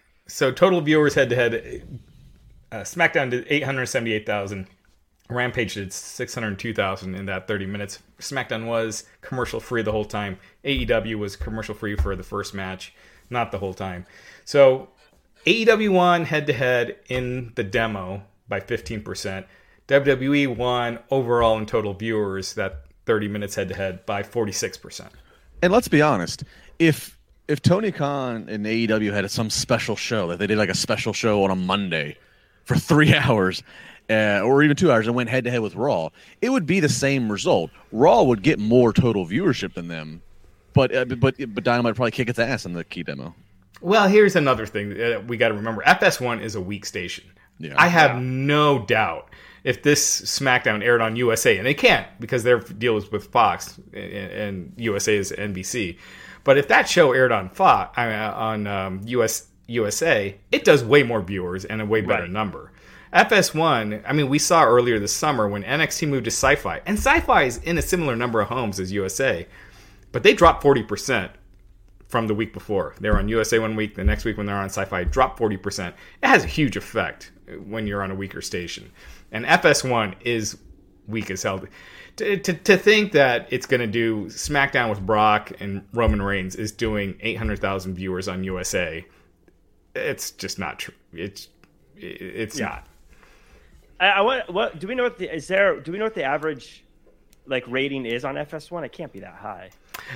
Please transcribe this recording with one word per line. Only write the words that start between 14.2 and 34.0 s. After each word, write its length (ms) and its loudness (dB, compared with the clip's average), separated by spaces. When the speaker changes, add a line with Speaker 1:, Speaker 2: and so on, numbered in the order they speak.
Speaker 1:
So 440 6
A 40 4
E 140 2
W 280 4
won 320 4
head 220 -2
to 60 0
head 440 0
in 480 -6
the 80 -4
demo 580 -4
by 120 -4
fifteen 420 -8
percent. 440 -10
W 220 4
W 240 0
E 120 2
won 520 -2
overall 480 2
in 80 -6
total 280 -2
viewers 600 -4
that 300 -6
thirty 220 0
minutes 260 -6
head 140 -2
to 60 -8
head 320 -6
by 160 -4
forty-six 540 -4
percent. 360 -18
Speaker 2:
And 100 4
let's 160 4
be 120 4
honest, 440 0
if, 400 2
if 120 -2
Tony 300 2
Khan 580 -4
and 180 -6
A 60 -2
E 140 2
W 260 2
had 180 -2
some 200 -4
special 460 -2
show, 320 -4
that 100 -6
they 80 -2
did, 100 0
like, 120 2
a 60 -2
special 380 -2
show 300 2
on 80 2
a 60 0
Monday 600 -4
for 120 0
three 380 4
<laughs> 0 -
hours, 500 2